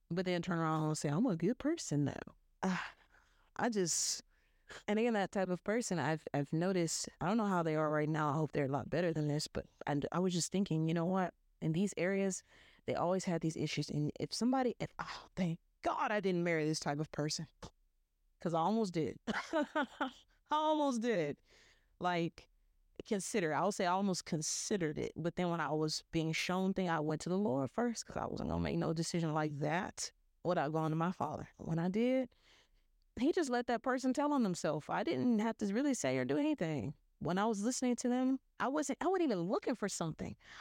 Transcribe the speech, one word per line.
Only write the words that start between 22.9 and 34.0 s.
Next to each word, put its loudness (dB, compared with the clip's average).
consider, 0
I 2
would 0
say 0
I 2
almost 0
considered -2
it. -4
But -4
then 0
when -2
I -2
was 0
being 0
shown 0
things, 0
I 0
went -2
to -6
the 2
Lord 0
first -2
'cause -10
I -4
wasn't -4
gonna 0
make 0
no 0
decision 0
like -2
that -4
without 0
going 0
to 0
my 2
Father. -6
When -2
I 0
did, 2
he 4
just 0
let 0
that 0
person 2